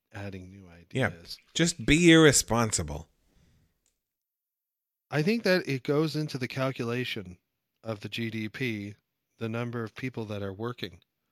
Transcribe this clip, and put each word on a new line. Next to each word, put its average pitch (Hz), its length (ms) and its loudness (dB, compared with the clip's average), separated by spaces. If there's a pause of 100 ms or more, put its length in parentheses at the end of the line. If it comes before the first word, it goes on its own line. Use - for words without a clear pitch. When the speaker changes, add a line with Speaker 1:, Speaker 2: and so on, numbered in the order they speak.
(140)
Speaker 1:
adding 95 380 -12
new 95 180 -20 (220)
Speaker 2:
Yeah. 123 160 0
Speaker 1:
ideas. - 320 -12 (160)
Speaker 2:
Just 170 280 0
be 160 280 8
irresponsible. 110 960 4 (2000)
Speaker 1:
I 147 140 0
think 220 200 0
that 185 240 2
it 135 140 -2
goes 147 340 0
into 151 220 -6
the 123 100 -4
calculation 120 920 -6 (440)
of 110 180 -8
the 107 80 -10
G 113 200 -6
D 107 200 -6
P, 107 440 -8 (460)
the 113 100 -6
number 117 340 -6
of 110 120 -12
people 120 300 -8
that 104 180 -8
are 98 100 -6
working, 101 460 -10 (320)